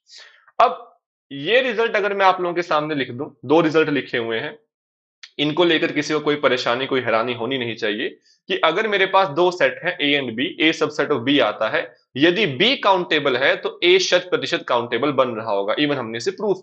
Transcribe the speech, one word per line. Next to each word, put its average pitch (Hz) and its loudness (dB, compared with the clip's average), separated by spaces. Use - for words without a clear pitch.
अब - 0
ये 160 0
रिजल्ट 226 -2
अगर 202 0
मैं 196 2
आप 180 4
लोगों 175 -4
के 175 -2
सामने 156 -2
लिख 131 -6
दूं, 135 -10
दो 151 4
रिजल्ट 160 2
लिखे 131 -2
हुए 113 -4
हैं, 151 -10
इनको 147 0
लेकर 160 2
किसी 147 -2
को 151 0
कोई 147 0
परेशानी, 127 0
कोई 131 -2
हैरानी 117 0
होनी 120 -4
नहीं 117 -4
चाहिए 110 -4
कि 190 -2
अगर 170 0
मेरे 196 0
पास 190 2
दो 165 2
सेट 135 0
हैं, 175 -2
A 143 0
and 127 -4
B, 151 -2
A 156 4
subset 147 -2
of 120 -2
B 143 4
आता 110 0
है, 151 -2
यदि 175 4
B 233 2
काउंटेबल 160 2
है 151 2
तो - -8
A 180 6
शत 180 0
प्रतिशत 135 -2
काउंटेबल 120 0
बन 127 2
रहा 110 -6
होगा, 101 0
even 147 0
हमने 113 -6
इसे 151 -6
प्रूव 202 -2